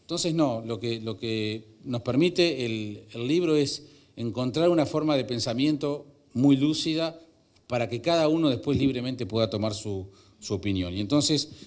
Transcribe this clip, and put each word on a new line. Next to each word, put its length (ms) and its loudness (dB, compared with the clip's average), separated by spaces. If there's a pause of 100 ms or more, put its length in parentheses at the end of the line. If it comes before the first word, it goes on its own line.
Entonces 340 -2
no, 320 0
lo 140 -6
que, 180 -4
lo 180 -6
que 680 -4
nos 180 -4
permite 640 2
el, 460 -6
el 160 -6
libro 260 2
es 300 0 (320)
encontrar 520 0
una 160 4
forma 320 0
de 80 0
pensamiento 840 -2 (260)
muy 240 6
lúcida 640 -2 (460)
para 220 -2
que 120 -6
cada 280 4
uno 200 4
después 300 0
libremente 480 0
pueda 240 2
tomar 240 -2
su, 320 -6 (320)
su 160 -6
opinión. 420 -2
Y 40 -4
entonces 480 2 (180)